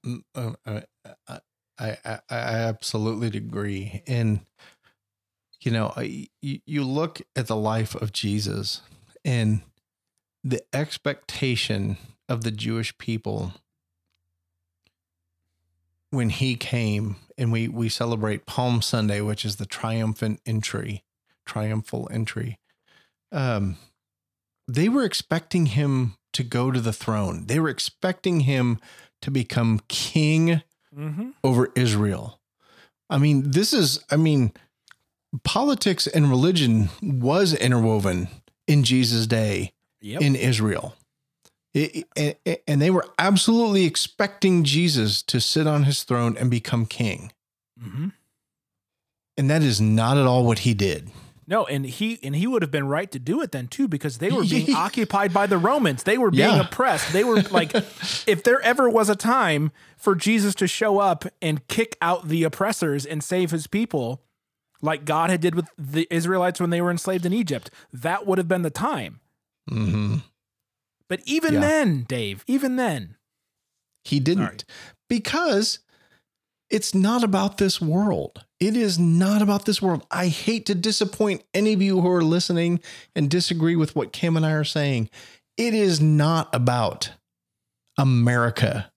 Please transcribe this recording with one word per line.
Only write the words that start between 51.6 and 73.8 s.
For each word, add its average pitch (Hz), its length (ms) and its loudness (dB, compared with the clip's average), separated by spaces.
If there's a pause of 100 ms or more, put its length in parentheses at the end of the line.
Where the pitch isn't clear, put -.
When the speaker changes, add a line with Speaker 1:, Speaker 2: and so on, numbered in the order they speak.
Speaker 2:
and 139 180 -6
he, 214 380 -6
and 135 120 -6
he 175 120 0
would 247 160 0
have 151 80 -4
been 139 180 -2
right 165 220 -2
to 139 80 -10
do 185 240 -2
it - 100 -8
then 123 160 -8
too, 277 180 -2
because 143 320 -4
they 180 120 -2
were 254 140 0
Speaker 1:
<laughs> 196 40 0
Speaker 2:
being 226 260 2
occupied 202 600 0
by 202 120 4
the 196 120 2
Romans. 190 460 2
They 214 120 2
were 240 140 4
being 165 180 6
Speaker 1:
Yeah. 175 120 6
Speaker 2:
oppressed. 214 520 0
They 196 120 4
were 220 180 4
like, 170 320 0
Speaker 1:
<laughs> - 520 -4
Speaker 2:
if 202 180 2
there 254 180 6
ever 247 260 4
was 220 220 4
a 202 60 2
time 180 540 2 (260)
for 196 180 2
Jesus 202 420 2
to 190 100 0
show 202 340 2
up 185 260 0 (160)
and 156 260 -2
kick 226 320 -2
out 170 280 0
the 165 160 0
oppressors 156 600 -2
and 151 180 -8
save 180 280 -2
his 156 160 -4
people, 139 560 -4 (580)
like 151 240 -2
God 156 260 0
had 180 100 2
did 170 140 0
with 170 220 -2
the 151 340 -4
Israelites 180 500 0
when 170 100 0
they 170 100 0
were 175 100 0
enslaved 175 360 -2
in 175 60 0
Egypt, 180 380 -2 (220)
that 170 340 -4
would 190 120 2
have 175 100 -2
been 180 140 2
the 160 80 0
time. 185 500 -6 (500)
Speaker 1:
Mm-hmm. 107 460 0 (920)
Speaker 2:
But 185 160 -4
even 311 280 0
Speaker 1:
Yeah. 294 60 2
Speaker 2:
then, 277 480 2
Dave, 104 380 -6
even 262 300 0
then. 143 400 -4 (840)